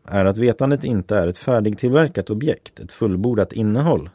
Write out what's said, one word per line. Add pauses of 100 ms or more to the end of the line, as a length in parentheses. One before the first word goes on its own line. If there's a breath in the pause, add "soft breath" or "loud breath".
är
att
vetandet
inte
är
ett
färdigtillverkat
objekt,
ett
fullbordat
innehåll